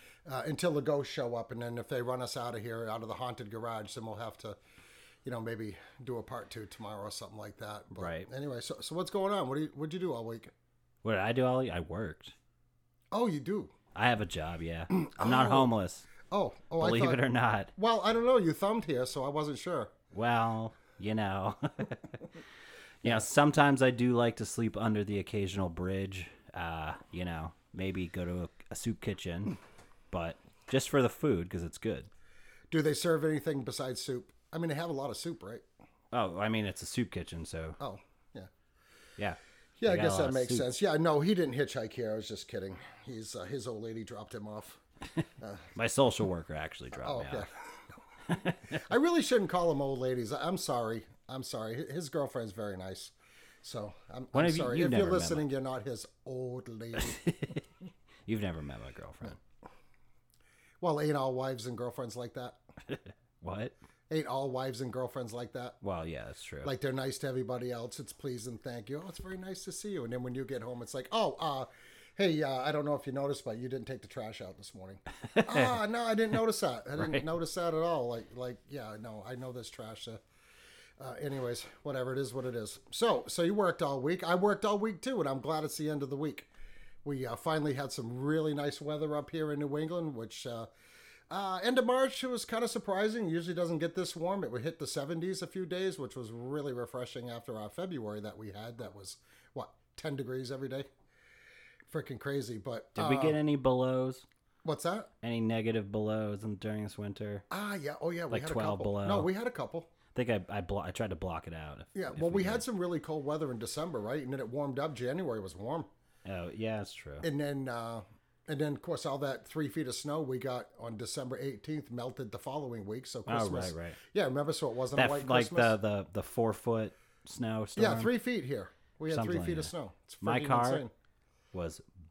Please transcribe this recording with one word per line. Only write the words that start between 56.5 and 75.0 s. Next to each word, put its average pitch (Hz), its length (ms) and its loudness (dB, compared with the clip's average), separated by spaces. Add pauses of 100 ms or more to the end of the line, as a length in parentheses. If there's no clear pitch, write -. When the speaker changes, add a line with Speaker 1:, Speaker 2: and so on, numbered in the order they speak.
Speaker 1:
lady. 113 300 -6 (580)
Speaker 2:
<laughs> - 720 -14
You've 104 160 0
never 82 180 0
met 67 220 -8
my 67 100 -12
girlfriend. - 440 -14 (1400)
Speaker 1:
Well, 151 200 4
ain't 151 160 4
all 135 160 2
wives 127 340 -2
and 120 100 -4
girlfriends 123 400 -4
like 120 180 -8
that? 123 200 -10 (340)
Speaker 2:
<laughs> - 100 -4 (420)
What? 104 320 -6 (400)
Speaker 1:
Ain't 156 160 0
all 135 240 0
wives 127 300 -2
and 123 100 -4
girlfriends 123 400 -4
like 120 220 -8
that? 123 280 -8
Speaker 2:
Well, 90 240 -2
yeah, 65 200 -6
that's - 180 -12
true. - 200 -10
Speaker 1:
Like, 135 160 -2
they're 135 120 0
nice 131 260 -2
to 147 80 -4
everybody 123 460 -2
else. 117 260 -8
It's 127 140 -10
please 123 340 -6
and 117 160 -10
thank 120 260 -8
you. 147 160 -6
"Oh, 190 40 -12
it's 170 100 -12
very 190 180 -8
nice 185 280 -8
to 190 80 -8
see - 180 -6
you." 160 140 -2
And 113 80 -4
then 123 100 -2
when 123 140 -4
you 135 80 -2
get 127 180 -4
home, 120 180 -6
it's 117 140 -10
like, 127 160 -6
"Oh, 196 300 4
uh, 139 240 0 (500)
hey, 165 260 4
uh, 135 200 2
I 143 100 2
don't 147 140 2
know 147 100 2
if 139 100 -2
you 135 80 -4
noticed, 139 320 0
but 117 140 -4
you 127 100 -4
didn't 123 200 -4
take 131 120 -6
the - 60 -18
trash 110 340 -8
out 95 180 -10
this - 180 -16
morning." 95 220 -14 (220)